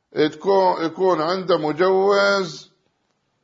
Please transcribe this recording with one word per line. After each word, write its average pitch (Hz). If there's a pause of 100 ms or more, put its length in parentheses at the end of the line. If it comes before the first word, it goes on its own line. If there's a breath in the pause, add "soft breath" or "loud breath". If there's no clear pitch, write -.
(140)
تكون، 180
يكون 170
عنده 175
مجوز 190 (720)